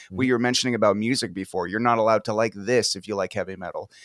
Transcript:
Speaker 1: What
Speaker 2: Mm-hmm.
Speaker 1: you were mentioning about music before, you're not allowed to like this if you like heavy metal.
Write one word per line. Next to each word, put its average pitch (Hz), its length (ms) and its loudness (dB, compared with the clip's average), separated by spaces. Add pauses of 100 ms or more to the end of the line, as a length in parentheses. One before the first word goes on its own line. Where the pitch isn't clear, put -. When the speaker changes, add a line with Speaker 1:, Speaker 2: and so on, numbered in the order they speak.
(160)
Speaker 1:
What 131 80 -2
Speaker 2:
Mm-hmm. 131 40 2
Speaker 1:
you 127 60 2
were 117 60 2
mentioning 123 360 0
about 104 220 4
music 113 360 -2
before, 92 340 -4
you're 101 120 -4
not 120 200 2
allowed 110 260 4
to 113 80 -4
like 110 220 0
this 104 400 0
if 95 120 -12
you 104 80 -6
like 95 180 -4
heavy 95 220 -6
metal. 87 340 -10 (160)